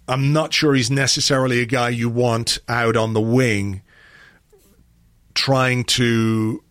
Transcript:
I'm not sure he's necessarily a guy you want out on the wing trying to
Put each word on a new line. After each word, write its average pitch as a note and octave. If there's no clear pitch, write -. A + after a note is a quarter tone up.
I'm C3+
not D#3
sure D3+
he's B2
necessarily C3
a A#2+
guy A#2+
you A#2+
want A#2
out A#2
on A2
the G#2+
wing G#2+
trying B2+
to A2+